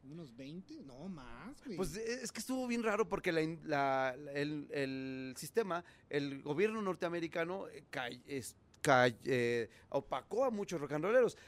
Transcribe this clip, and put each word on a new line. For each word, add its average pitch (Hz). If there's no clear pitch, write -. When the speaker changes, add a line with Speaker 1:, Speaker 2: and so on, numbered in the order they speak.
Speaker 1:
¿Unos 143
veinte? 226
No, 135
más, 143
güey. 226
Speaker 2:
Pues, 170
e-, 233
es -
que -
estuvo 254
bien 233
raro 214
porque 185
la 160
in-, 160
la, 135
la, 147
el, 147
el 131
sistema, 175
el 139
gobierno 214
norteamericano, 175
eh, -
ca-, 131
es, 135
ca-, 127
eh, 120
opacó 143
a 262
muchos 196
rock 139
and 151
rolleros. 226